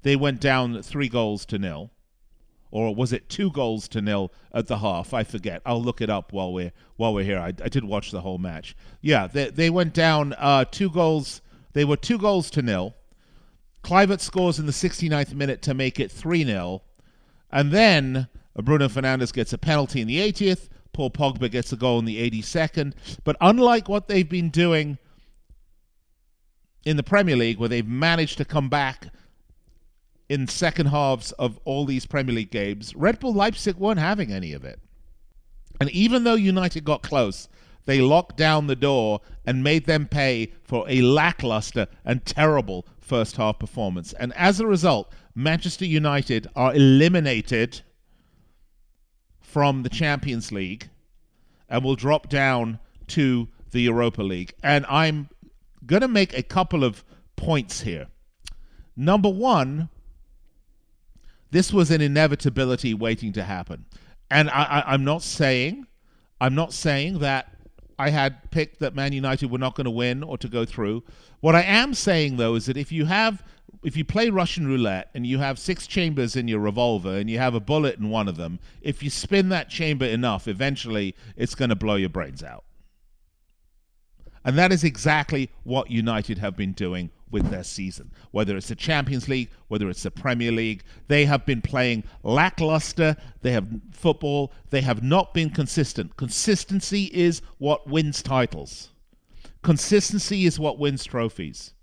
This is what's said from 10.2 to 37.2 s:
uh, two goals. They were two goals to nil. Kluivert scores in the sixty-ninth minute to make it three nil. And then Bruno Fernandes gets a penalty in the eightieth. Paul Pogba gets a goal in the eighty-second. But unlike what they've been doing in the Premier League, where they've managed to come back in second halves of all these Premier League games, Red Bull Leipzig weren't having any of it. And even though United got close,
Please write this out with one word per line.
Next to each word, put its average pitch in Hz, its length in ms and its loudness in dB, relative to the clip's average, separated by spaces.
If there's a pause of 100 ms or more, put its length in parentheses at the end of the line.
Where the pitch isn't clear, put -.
uh, 139 320 4
two 196 200 -2
goals. 160 520 0 (320)
They 143 120 2
were 143 120 2
two 233 200 0
goals 196 340 2
to 147 100 0
nil. 104 340 -2 (880)
Kluivert 196 360 4
scores 180 400 0
in 151 60 -2
the 143 80 -2
sixty-ninth 156 600 -2
minute 139 300 -2
to 139 100 0
make 131 260 0
it 107 120 -2
three 165 320 0
nil. 95 400 -2 (680)
And 143 200 2
then 143 560 4 (280)
Bruno 139 340 2
Fernandes 131 440 0
gets 117 200 -2
a 117 40 -6
penalty 143 440 0
in 110 60 -2
the 139 120 -2
eightieth. 196 500 0 (220)
Paul 131 200 -4
Pogba 127 380 0
gets 117 220 -4
a 123 60 -4
goal 120 220 2
in 113 60 0
the 107 120 -4
eighty-second. 139 800 -2 (280)
But 151 160 0
unlike 233 480 6
what 202 220 -2
they've 185 180 2
been 170 220 -2
doing 151 480 2 (1900)
in 151 140 0
the 143 60 0
Premier 185 340 4
League, 117 220 2
where 117 100 0
they've 117 180 -2
managed 156 520 0
to 147 60 -2
come 147 220 0
back 139 400 -2 (1200)
in 139 160 0
second 156 420 0
halves 139 460 2
of 123 300 -4
all 139 220 -2
these 131 200 -2
Premier 131 300 -2
League 110 160 -4
games, 104 440 -4
Red 196 240 2
Bull 254 140 -2
Leipzig 202 440 0
weren't 202 220 0
having 185 340 -2
any 131 180 -6
of 71 140 -12
it. 64 140 -14 (1000)
And 139 120 0
even 233 340 4
though 233 80 6
United 185 500 2
got 147 180 0
close, 113 460 -2 (380)